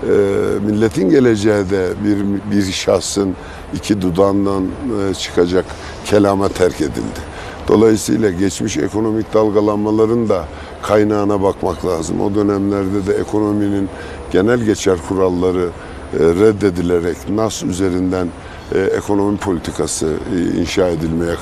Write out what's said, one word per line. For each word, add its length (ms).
e, 100
milletin 440
geleceği 600
de 180
bir, 120
bir 160
şahsın 640
iki 260
dudağından, 640
e, 500
çıkacak 520
kelama 440
terk 320
edildi. 380
Dolayısıyla 640
geçmiş 460
ekonomik 560
dalgalanmaların 960
da 160
kaynağına 580
bakmak 440
lazım. 360
O 140
dönemlerde 720
de 60
ekonominin 760
genel 280
geçer 380
kuralları, 600
e, 0
reddedilerek 960
nas 340
üzerinden, 640
e, 40
ekonomi 580
politikası, 680
e, 260
inşa 260
edilmeye 540